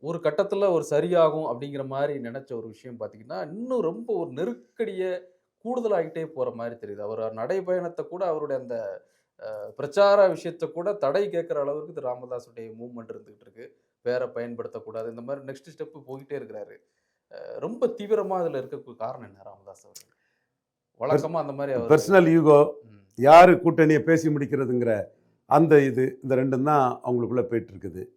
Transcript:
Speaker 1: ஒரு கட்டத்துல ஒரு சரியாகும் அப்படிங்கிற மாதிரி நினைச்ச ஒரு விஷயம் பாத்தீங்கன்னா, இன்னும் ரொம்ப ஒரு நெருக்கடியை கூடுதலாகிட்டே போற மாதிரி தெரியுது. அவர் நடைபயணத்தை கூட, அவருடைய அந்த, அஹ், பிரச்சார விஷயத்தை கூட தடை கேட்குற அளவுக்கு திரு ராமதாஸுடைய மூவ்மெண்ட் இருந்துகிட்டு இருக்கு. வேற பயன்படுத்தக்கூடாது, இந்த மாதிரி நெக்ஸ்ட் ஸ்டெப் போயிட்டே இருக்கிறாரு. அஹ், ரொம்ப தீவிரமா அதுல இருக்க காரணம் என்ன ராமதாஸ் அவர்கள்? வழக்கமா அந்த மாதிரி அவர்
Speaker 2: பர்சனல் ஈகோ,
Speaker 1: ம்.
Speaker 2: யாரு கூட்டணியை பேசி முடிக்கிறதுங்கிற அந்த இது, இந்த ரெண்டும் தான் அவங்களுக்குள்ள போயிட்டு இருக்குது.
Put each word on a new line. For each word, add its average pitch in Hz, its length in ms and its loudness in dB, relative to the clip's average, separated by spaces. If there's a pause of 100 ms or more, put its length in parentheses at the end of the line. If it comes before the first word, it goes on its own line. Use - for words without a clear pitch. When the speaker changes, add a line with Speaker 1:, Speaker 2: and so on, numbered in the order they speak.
Speaker 1:
ஒரு 165 220 -8
கட்டத்துல 196 480 0
ஒரு 156 200 0
சரியாகும் 156 540 2
அப்படிங்கிற 139 420 -8
மாதிரி 135 420 -6
நினைச்ச 135 240 -12
ஒரு 113 140 -8
விஷயம் 113 340 -18
பாத்தீங்கன்னா, 127 520 -12
இன்னும் 240 280 -4
ரொம்ப 208 340 -4
ஒரு 170 160 -6
நெருக்கடியை 185 920 -6 (440)
கூடுதலாகிட்டே 196 640 -4
போற 127 240 -6
மாதிரி 117 240 -10
தெரியுது. 104 240 -14
அவர் 107 360 -8
நடைபயணத்தை 175 760 -6
கூட, 185 180 -6
அவருடைய 147 360 -4
அந்த, 113 420 -10 (340)
அஹ், 107 380 -12
பிரச்சார 202 520 4
விஷயத்தை 160 440 -6
கூட 175 200 -6
தடை 180 360 -2
கேட்குற 165 260 -6
அளவுக்கு 147 380 -6
திரு 135 160 -10
ராமதாஸுடைய 120 680 -12
மூவ்மெண்ட் 117 360 -18
இருந்துகிட்டு 107 300 -20
இருக்கு. 110 360 -20 (260)
வேற 123 240 -4
பயன்படுத்தக்கூடாது, 117 840 -10
இந்த 117 120 -14
மாதிரி 135 260 -10
நெக்ஸ்ட் 135 320 -18
ஸ்டெப் 143 320 -16
போயிட்டே 139 300 -10
இருக்கிறாரு. 107 360 -14 (560)
அஹ், - 260 -14
ரொம்ப 233 280 -4
தீவிரமா 202 520 -4
அதுல 156 200 -4
இருக்க 127 400 -12
காரணம் 117 280 -10
என்ன 98 160 -20
ராமதாஸ் 95 440 -20
அவர்கள்? - 240 -20 (920)
வழக்கமா 151 400 -2
அந்த 143 120 -8
மாதிரி 139 240 -6
அவர் 117 140 -4
Speaker 2:
பர்சனல் 165 480 6
ஈகோ, 151 460 6
Speaker 1:
ம். - 160 -20 (140)
Speaker 2:
யாரு 165 380 12
கூட்டணியை 165 460 4
பேசி 160 300 2
முடிக்கிறதுங்கிற 131 760 -2 (420)
அந்த 151 340 6
இது, 131 420 0
இந்த 131 120 -2
ரெண்டும் 131 280 0
தான் 139 420 0
அவங்களுக்குள்ள 123 380 -2
போயிட்டு 110 300 -6
இருக்குது. 92 340 -14 (100)